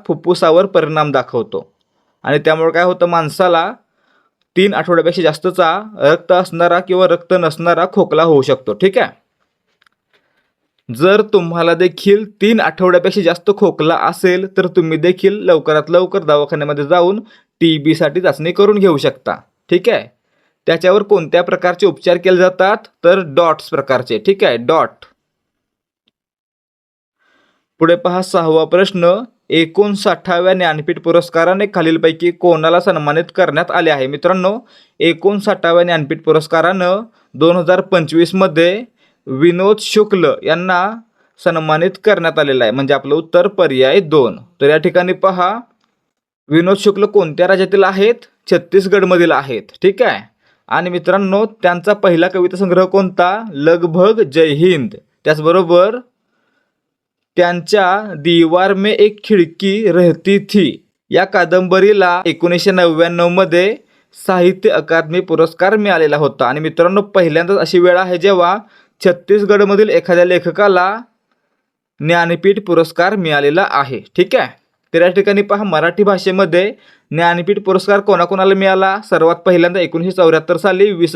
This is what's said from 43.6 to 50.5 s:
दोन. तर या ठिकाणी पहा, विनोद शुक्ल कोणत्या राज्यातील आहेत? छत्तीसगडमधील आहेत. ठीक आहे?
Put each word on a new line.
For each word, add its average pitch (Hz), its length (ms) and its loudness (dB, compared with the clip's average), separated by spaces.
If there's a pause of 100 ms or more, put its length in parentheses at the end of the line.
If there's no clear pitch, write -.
दोन. 147 400 0 (220)
तर 139 80 4
या 156 80 4
ठिकाणी 180 360 0
पहा, 185 460 -2 (880)
विनोद 175 280 2
शुक्ल 202 280 0
कोणत्या 175 420 0
राज्यातील 190 360 0
आहेत? 196 320 0 (360)
छत्तीसगडमधील 185 800 2
आहेत. 135 320 -4 (180)
ठीक 196 200 0
आहे? 117 300 -2 (360)